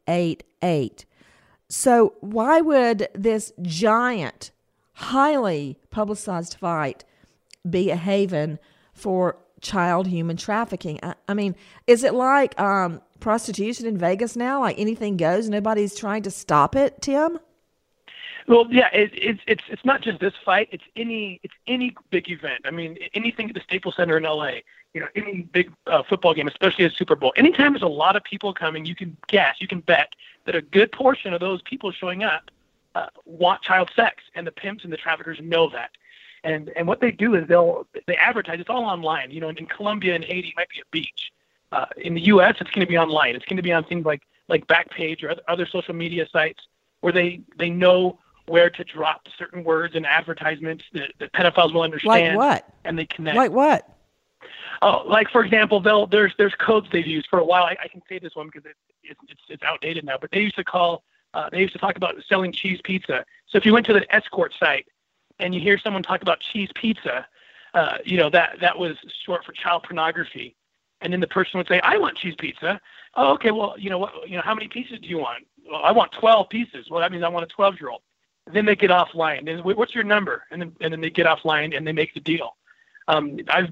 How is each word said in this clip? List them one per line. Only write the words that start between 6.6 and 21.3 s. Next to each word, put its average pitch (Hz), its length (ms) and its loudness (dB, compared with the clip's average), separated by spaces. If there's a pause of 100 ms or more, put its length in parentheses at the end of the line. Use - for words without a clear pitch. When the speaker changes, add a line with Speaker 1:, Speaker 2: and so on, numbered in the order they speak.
Speaker 1:
be 180 220 2
a 165 60 0
haven 175 640 -2 (320)
for 185 460 -2 (220)
child 180 460 0
human 170 300 -4
trafficking? 202 640 -6
I, 180 120 -8 (120)
I 202 80 -4
mean, 202 220 -2 (300)
is 240 180 6
it - 80 2
like, 262 480 2
um, 190 400 0 (180)
prostitution 226 680 -4
in 220 100 -2
Vegas 190 400 0
now? 254 240 -2
Like, 208 180 -2
anything 208 380 -4
goes, 180 320 0
nobody's 208 480 0
trying 214 280 -6
to 196 60 -8
stop 147 460 2
it, 269 240 2
Tim? 302 380 0 (1080)
Speaker 2:
Well, 233 240 8
yeah, 247 220 6
it, 208 220 2
it's, 226 320 -4
it's, - 240 -2
it's - 160 -10
not 269 160 2
just 196 180 -6
this 185 140 -2 (100)
fight. 202 260 2
It's - 140 -16 (120)
any, 220 460 -8